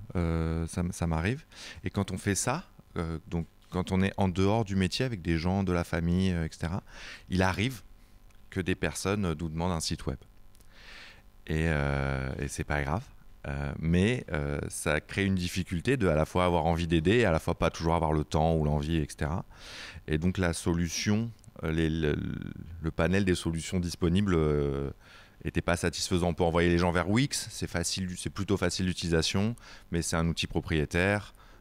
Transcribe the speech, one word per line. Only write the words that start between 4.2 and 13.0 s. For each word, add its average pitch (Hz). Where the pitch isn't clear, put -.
dehors 98
du 98
métier 95
avec 113
des 82
gens 90
de 90
la 85
famille, 87
euh, 85
et 78
cetera, 87
il 90
arrive 98
que 98
des 87
personnes 92
nous 80
demandent 82
un 80
site -
web. 65
Et, 80
euh, 69
et 71
c'est -
pas 73
grave, 73